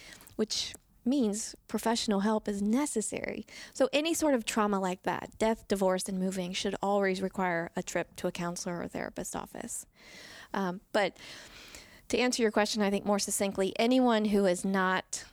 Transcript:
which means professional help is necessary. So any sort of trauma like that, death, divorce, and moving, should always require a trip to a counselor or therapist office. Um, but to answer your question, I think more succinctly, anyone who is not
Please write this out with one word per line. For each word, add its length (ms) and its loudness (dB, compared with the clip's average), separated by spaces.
which 380 -4
means 520 0
professional 540 0
help 260 0
is 160 -2
necessary. 840 -2
So 200 2
any 220 2
sort 200 4
of 100 2
trauma 340 2
like 240 -2
that, 360 -4
death, 280 2
divorce, 420 2
and 80 -4
moving, 360 -2
should 280 -2
always 400 2
require 540 -2
a 80 -4
trip 340 -4
to 120 -2
a 20 -4
counselor 500 -6
or 60 -6
therapist 480 -8
office. 500 -10
Um, 260 -2
but 240 2
to 100 0
answer 240 0
your 100 4
question, 300 2
I 80 2
think 140 0
more 140 2
succinctly, 600 0
anyone 460 4
who 180 4
is 200 2
not 680 0